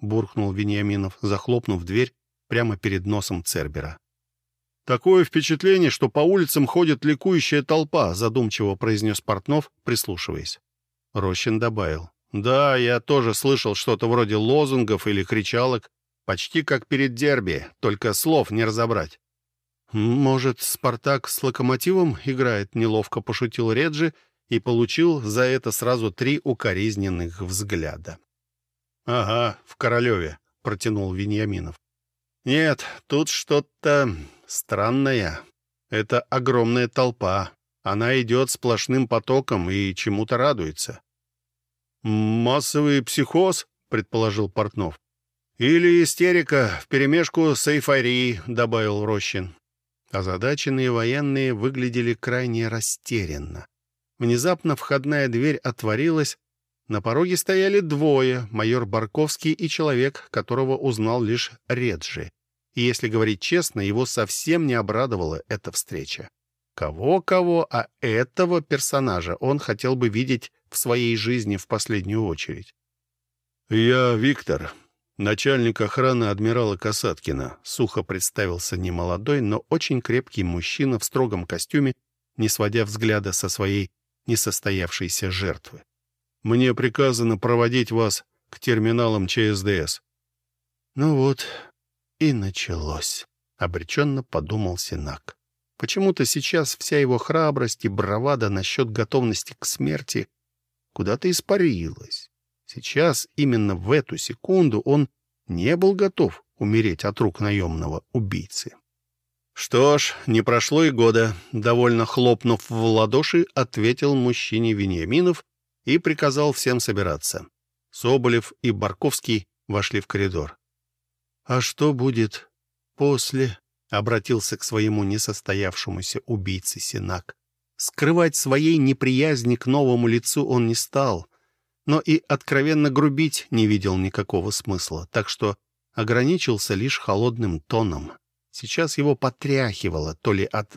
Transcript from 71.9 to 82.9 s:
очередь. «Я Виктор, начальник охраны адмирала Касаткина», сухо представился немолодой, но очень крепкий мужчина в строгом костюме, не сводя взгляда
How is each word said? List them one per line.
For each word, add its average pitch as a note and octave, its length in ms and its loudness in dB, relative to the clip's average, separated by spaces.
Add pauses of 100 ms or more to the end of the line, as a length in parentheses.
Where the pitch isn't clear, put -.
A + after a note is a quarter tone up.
очередь. D#2 480 -8 (960)
«Я A#2+ 460 4
Виктор, G#2+ 580 -2 (440)
начальник A#2 640 0
охраны A#2+ 460 0
адмирала G#2+ 500 0
Касаткина», D#2+ 880 -4
сухо A2 400 -4
представился F#2 720 -4
немолодой, F2+ 640 -2
но G#2+ 280 -2
очень C#3 320 -2
крепкий A#2 440 -2
мужчина F#2+ 560 -2
в - 40 -8
строгом G2+ 420 -2
костюме, C3 480 -2 (420)
не A2 120 0
сводя G#2+ 360 0
взгляда G#2 480 0